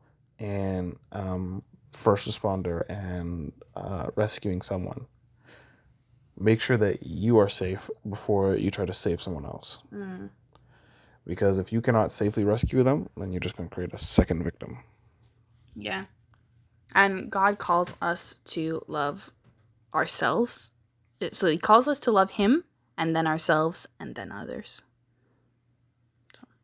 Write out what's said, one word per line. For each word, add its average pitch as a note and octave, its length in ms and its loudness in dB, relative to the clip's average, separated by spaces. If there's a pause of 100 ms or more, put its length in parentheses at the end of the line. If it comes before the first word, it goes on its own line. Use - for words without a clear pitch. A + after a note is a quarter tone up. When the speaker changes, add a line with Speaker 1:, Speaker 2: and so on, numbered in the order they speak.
(380)
Speaker 1:
in, F#2+ 580 -4 (160)
um, F#2+ 500 -6 (300)
first - 360 2
responder F#2 600 -2
and, F2+ 640 -6 (240)
uh, F#2+ 400 -6
rescuing G#2 460 -2
someone. - 440 -6 (1300)
Make A2 220 4
sure B2 180 2
that G2+ 280 2
you G2 320 4
are G2+ 100 8
safe F#2+ 420 -2 (180)
before G2 480 0
you G2+ 140 0
try G2 160 -2
to F2+ 60 -4
save F2 280 -2
someone D#2 240 -8
else. - 340 -12 (160)
Speaker 2:
Mm. G3 360 -12 (960)
Speaker 1:
Because F#2+ 340 2
if F#2 140 -2
you A2+ 80 2
cannot A2 300 4
safely G#2 320 0
rescue A2 400 2
them, D3 340 2
then F#2+ 140 -6
you're F2+ 100 -4
just F2+ 160 -6
gonna E2+ 120 -8
create F2+ 260 -8
a - 40 -12
second - 440 2
victim. - 360 -8 (960)
Speaker 2:
Yeah. G3+ 300 -8 (880)
And G3 360 4
God G3+ 280 2
calls F3 440 0
us F3 440 -2
to D#3+ 420 -4
love D3+ 440 -6 (600)
ourselves. D#3 800 0 (480)
It, - 140 -4
so G3 120 2
he E3 120 4
calls A#3+ 280 6
us D4 140 0
to - 100 2
love F#3+ 220 4
him, A#3 320 4 (340)
and E3 160 0
then E3 120 2
ourselves, D#3+ 600 2 (140)
and C3+ 160 -12
then E2 160 -10
others. - 500 -10 (1500)
So. - 80 -20 (220)